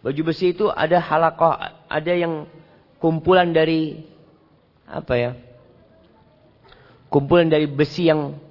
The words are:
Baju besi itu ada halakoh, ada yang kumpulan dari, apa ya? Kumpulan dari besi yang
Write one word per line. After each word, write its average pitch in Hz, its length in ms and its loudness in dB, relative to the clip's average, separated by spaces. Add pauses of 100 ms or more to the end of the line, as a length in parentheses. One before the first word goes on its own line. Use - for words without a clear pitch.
Baju 143 240 -4
besi 180 240 -2
itu 196 160 -2
ada 170 320 0
halakoh, 160 560 0 (320)
ada 156 280 -4
yang 165 360 -4 (480)
kumpulan 165 560 2
dari, 160 480 0 (800)
apa - 320 -8
ya? 120 160 0 (1800)
Kumpulan 156 400 2
dari 151 160 2
besi 151 480 0
yang 147 240 -2 (160)